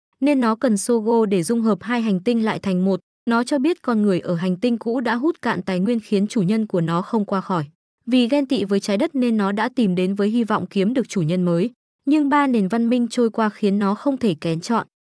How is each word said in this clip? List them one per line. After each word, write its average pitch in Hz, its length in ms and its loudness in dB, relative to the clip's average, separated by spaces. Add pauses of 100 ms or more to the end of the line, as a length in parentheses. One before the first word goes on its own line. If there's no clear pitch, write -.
(220)
nên 277 180 2
nó 226 140 2
cần 226 220 0
Sogo 226 500 0
để 190 160 0
dung 233 200 -2
hợp 214 200 0
hai 240 180 -2
hành 202 200 0
tinh 226 240 0
lại 196 140 -2
thành 185 260 -2
một. 190 160 0 (300)
Nó 233 140 2
cho 294 140 -2
biết 320 240 0
con 220 200 0
người 190 180 2
ở 180 140 -4
hành 180 220 -2
tinh 233 220 0
cũ 240 220 -4
đã 233 140 -2
hút 294 280 -2
cạn 202 200 -4
tài 185 180 -2
nguyên 226 200 0
khiến 202 260 -2
chủ 208 160 -2
nhân 214 240 0
của 180 140 -2
nó 170 220 0
không 208 220 -2
qua 190 160 -2
khỏi. 175 240 -4 (420)
Vì 240 220 2
ghen 285 180 0
tị 214 180 -2
với 202 160 0
trái 202 160 -2
đất 302 180 -2
nên 247 220 0
nó 202 160 0
đã 214 240 -2
tìm 196 180 2
đến 185 200 0
với 202 140 0
hy 233 160 0
vọng 175 220 -2
kiếm 202 280 0
được 247 140 -2
chủ 185 140 -2
nhân 180 200 0
mới. 175 280 0 (340)
Nhưng 294 240 2
ba 285 180 2
nền 220 220 2
văn 233 220 0
minh 240 180 0
trôi 233 220 0
qua 220 180 -2
khiến 202 300 0
nó 202 160 0
không 269 220 -2
thể 208 240 0
kén 165 200 -2
chọn. 220 260 -2 (200)